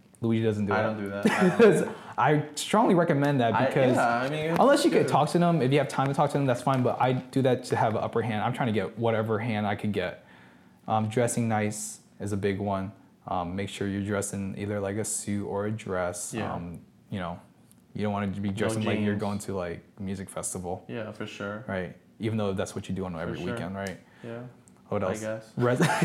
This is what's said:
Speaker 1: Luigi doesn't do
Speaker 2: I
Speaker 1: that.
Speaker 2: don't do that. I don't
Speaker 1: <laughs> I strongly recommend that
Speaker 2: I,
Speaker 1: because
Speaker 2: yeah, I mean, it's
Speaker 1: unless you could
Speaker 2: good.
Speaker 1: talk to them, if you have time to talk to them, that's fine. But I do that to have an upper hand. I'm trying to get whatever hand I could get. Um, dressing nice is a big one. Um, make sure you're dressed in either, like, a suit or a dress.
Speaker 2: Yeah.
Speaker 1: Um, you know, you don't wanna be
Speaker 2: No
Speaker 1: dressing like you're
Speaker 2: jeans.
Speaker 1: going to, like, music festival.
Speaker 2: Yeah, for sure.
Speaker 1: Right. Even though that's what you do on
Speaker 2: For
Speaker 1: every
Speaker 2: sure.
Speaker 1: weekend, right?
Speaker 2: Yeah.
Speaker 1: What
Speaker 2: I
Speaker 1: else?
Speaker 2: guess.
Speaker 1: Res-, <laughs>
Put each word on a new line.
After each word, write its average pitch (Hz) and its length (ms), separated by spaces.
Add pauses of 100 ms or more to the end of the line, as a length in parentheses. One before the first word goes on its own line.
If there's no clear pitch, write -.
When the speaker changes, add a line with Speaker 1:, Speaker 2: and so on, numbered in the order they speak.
(200)
Speaker 1:
Luigi 113 240
doesn't 104 200
do 101 80
Speaker 2:
I 104 40
Speaker 1:
that. 110 80
Speaker 2:
don't 110 180
do 98 80
that. 101 200
I 185 180 (100)
don't 190 360
Speaker 1:
<laughs> - 40 (180)
I 151 280 (100)
strongly - 400
recommend 143 460
that 131 140
Speaker 2:
I, 123 120
Speaker 1:
because 127 300
Speaker 2:
yeah, 120 260
I 135 60
mean, 151 100 (120)
it's 170 100
Speaker 1:
unless 277 240
you 320 80
could - 100
Speaker 2:
good. 135 100
Speaker 1:
talk 147 180
to 180 100
them, 170 200
if 127 120
you 147 60
have 135 100
time 135 180
to 139 80
talk 147 160
to 151 80
them, 139 80
that's 123 160
fine. 131 220
But 113 160
I 131 120
do 131 300
that 127 220
to - 120
have 110 200
an 78 80
upper 113 180
hand. 107 220
I'm 117 80
trying 123 160
to 110 40
get 101 240
whatever 110 440
hand 107 260
I 101 80
could 104 180
get. 90 320 (600)
Um, 110 220
dressing 117 400
nice 107 500 (220)
is 101 120
a 107 40
big 98 240
one. 101 320 (340)
Um, 90 300
make 98 120
sure 101 200
you're 98 120
dressed 101 320
in 98 240
either, 101 220
like, 101 180
a 107 80
suit 101 400
or 101 220
a 107 60
dress. 90 600
Speaker 2:
Yeah. 98 220
Speaker 1:
Um, 87 240 (320)
you 104 80
know, 87 180 (580)
you 101 100
don't 104 80
wanna 101 160
be 98 220
Speaker 2:
No 95 40
Speaker 1:
dressing 110 300
like 104 160
you're 104 140
Speaker 2:
jeans. 98 60
Speaker 1:
going 104 200
to, 101 140
like, 90 280 (160)
music 95 320
festival. - 560
Speaker 2:
Yeah, 113 240
for 104 160
sure. 104 400
Speaker 1:
Right. 92 300 (240)
Even 110 180
though 101 140
that's 95 240
what 98 120
you 98 60
do 92 120
on 90 80
Speaker 2:
For 80 80
Speaker 1:
every 85 160
Speaker 2:
sure. 87 120
Speaker 1:
weekend, 87 240
right? 98 240 (240)
Speaker 2:
Yeah. 117 160 (500)
Speaker 1:
What 104 140
Speaker 2:
I 92 60
Speaker 1:
else? 107 120
Speaker 2:
guess. 110 360
Speaker 1:
Res-, 123 240
<laughs> - 240